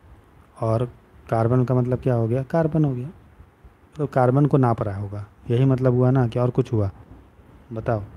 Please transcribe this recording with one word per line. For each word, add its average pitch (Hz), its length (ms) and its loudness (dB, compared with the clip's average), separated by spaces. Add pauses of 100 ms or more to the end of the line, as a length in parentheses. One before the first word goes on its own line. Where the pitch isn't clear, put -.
(600)
और 113 240 0 (460)
carbon 117 340 2
का 127 100 0
मतलब 123 260 0
क्या 127 140 0
हो 117 140 0
गया? 127 140 -2
carbon 160 420 0
हो 135 100 -2
गया, 123 160 -8 (840)
तो 147 100 -4
carbon 131 400 4
को 139 100 2
नाप 120 260 2
रहा 101 180 -6
होगा, 104 260 -10 (240)
यही 123 140 2
मतलब 131 280 2
हुआ 127 180 2
ना, 131 180 2
कि 117 100 -6
और 123 120 0
कुछ - 220 -2
हुआ? 104 180 0 (840)
बताओ। 113 300 -4 (140)